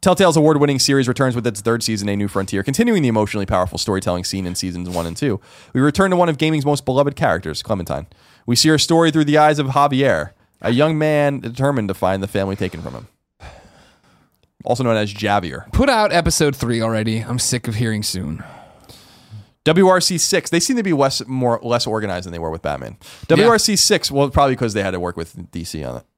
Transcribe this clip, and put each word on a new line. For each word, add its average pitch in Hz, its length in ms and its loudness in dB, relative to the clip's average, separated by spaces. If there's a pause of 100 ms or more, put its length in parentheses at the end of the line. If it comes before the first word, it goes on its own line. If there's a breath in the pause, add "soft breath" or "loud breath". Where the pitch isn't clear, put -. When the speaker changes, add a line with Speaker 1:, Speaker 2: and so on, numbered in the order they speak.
Speaker 1:
Telltale's 180 360 4
award-winning 147 420 4
series 135 300 2
returns 127 260 0
with 117 120 -4
its 104 140 -4
third 113 220 0
season, 104 260 -2
A 101 60 0
New 101 140 -2
Frontier, 98 340 -2
continuing 214 380 0
the 131 80 2
emotionally 107 360 0
powerful 92 320 -2
storytelling 95 480 -2
seen 98 200 -6
in 90 100 -6
seasons 90 340 -8
one 87 160 -4
and 85 100 -8
two. 117 240 -2 (340 loud breath)
We 131 80 0
return 151 300 2
to 180 60 0
one 175 120 4
of 151 80 -2
gaming's 156 280 0
most 143 200 -2
beloved 139 320 0
characters, 85 460 -2
Clementine. 82 440 -6 (380 soft breath)
We 120 100 0
see 156 140 2
her 156 80 4
story 165 340 4
through 151 140 2
the 147 120 2
eyes 151 220 4
of 139 80 -2
Javier, 131 640 2 (300)
a 110 100 -2
young 151 260 2
man 147 440 0
determined 123 480 -2
to 95 40 -2
find 95 300 -2
the 98 60 -6
family 98 260 -2
taken 90 260 -6
from 65 120 -12
him. 58 140 -16 (1600 loud breath)
Also 120 180 0
known 117 140 2
as 104 160 -2
Javier. 101 600 -2
Speaker 2:
Put 269 160 4
out 214 240 2
episode 160 420 2
three 120 260 -2
already. 110 380 0
I'm 117 200 -6
sick - 280 -4
of 113 80 -4
hearing 107 280 -2
soon. 87 400 -8 (1200 loud breath)
Speaker 1:
W 170 220 6
R 185 140 6
C 180 160 -2
six. - 320 0
They 170 120 2
seem 262 160 0
to 233 60 -2
be 190 100 0
less, 135 340 0
more, 127 340 -2
less 117 260 -2
organized 101 380 -4
than 90 80 -12
they 85 60 -10
were 82 120 -6
with 80 100 -10
Batman. 67 400 -8
Speaker 2:
Yeah. - 340 -20
Speaker 1:
W 214 140 6
R 226 100 4
C 214 160 0
six, - 360 2
well, 139 180 2
probably 135 260 2
'cause 120 180 -2
they 104 80 -2
had 98 100 -2
to 90 80 -4
work 87 180 -6
with 85 340 -12
D 82 140 -10
C 78 180 -10
on 62 140 -10
it. - 60 -16 (140)